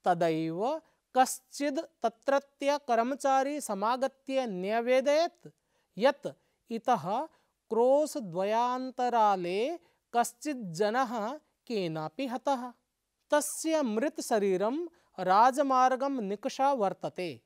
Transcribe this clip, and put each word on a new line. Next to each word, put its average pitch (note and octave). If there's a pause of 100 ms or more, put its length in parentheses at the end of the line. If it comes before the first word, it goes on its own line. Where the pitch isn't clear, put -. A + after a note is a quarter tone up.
तदैव F3 (320)
कश्चिद् C#4 (220)
तत्रत्य C#4 (100)
कर्मचारी C4+
समागत्य B3+
न्यवेदयत् A#3+ (500)
यत् C4 (420)
इतः A3+ (440)
क्रोशद्वयान्तराले A#3+ (360)
कश्चित् B3
जनः A3 (280)
केनापि E3+
हतः। B3 (580)
तस्य D4+
मृतशरीरं A3+ (320)
राजमार्गं B3+
निकषा C4
वर्तते। F3+